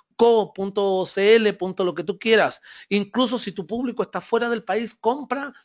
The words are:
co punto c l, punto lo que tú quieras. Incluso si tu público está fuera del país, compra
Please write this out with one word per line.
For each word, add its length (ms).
co 360
punto 540
c 300
l, 160
punto 320
lo 100
que 100
tú 140
quieras. 420
Incluso 500
si 140
tu 140
público 360
está 180
fuera 280
del 160
país, 300
compra 580